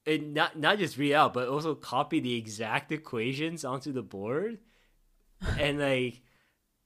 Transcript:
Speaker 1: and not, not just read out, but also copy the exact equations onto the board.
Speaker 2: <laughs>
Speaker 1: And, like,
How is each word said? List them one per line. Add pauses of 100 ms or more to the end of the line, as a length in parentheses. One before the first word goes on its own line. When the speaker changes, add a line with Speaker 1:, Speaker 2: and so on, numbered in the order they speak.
Speaker 1:
and
not,
not
just
read
out,
but
also
copy
the
exact
equations
onto
the
board. (840)
Speaker 2:
<laughs>
Speaker 1:
And,
like, (640)